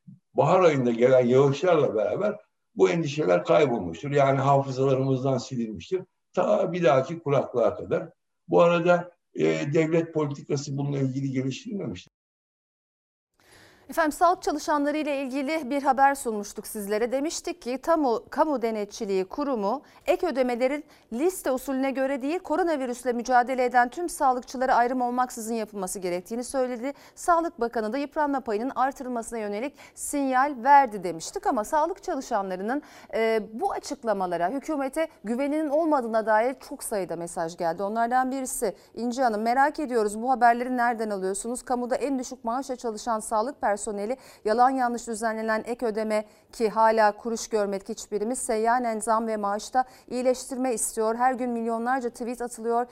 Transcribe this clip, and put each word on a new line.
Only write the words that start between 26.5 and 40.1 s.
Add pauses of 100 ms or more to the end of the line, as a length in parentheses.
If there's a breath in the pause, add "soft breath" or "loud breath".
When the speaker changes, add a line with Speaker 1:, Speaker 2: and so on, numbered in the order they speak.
Speaker 2:
Sağlık
Bakanı
da
yıpranma
payının
artırılmasına
yönelik (220 loud breath)
sinyal
verdi
demiştik
ama
sağlık
çalışanlarının, (320 loud breath)
e, (120)
bu
açıklamalara,
hükümete (160 soft breath)
güveninin
olmadığına
dair (140)
çok
sayıda
mesaj
geldi.
Onlardan
birisi (200 soft breath)
İnci
Hanım,
merak
ediyoruz,